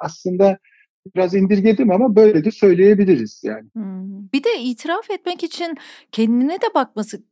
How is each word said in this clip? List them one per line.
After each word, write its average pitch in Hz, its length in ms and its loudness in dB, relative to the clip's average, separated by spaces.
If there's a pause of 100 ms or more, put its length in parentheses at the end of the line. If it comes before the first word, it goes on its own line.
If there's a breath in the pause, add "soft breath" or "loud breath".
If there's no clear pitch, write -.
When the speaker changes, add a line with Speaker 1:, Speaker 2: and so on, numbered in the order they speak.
Speaker 1:
Aslında 185 580 -2 (580)
biraz 185 180 -2
indirgedim 202 560 2
ama 202 260 2
böyle 208 280 6
de 220 60 0
söyleyebiliriz 190 960 2
yani. 110 280 -10
Speaker 2:
Hmm. 196 600 -12
Bir 277 120 -4
de 440 160 -2
itiraf 302 500 -8
etmek 359 340 -8
için 330 300 -10 (380 loud breath)
kendine 240 420 0
de 427 200 -6
bakması 214 580 -6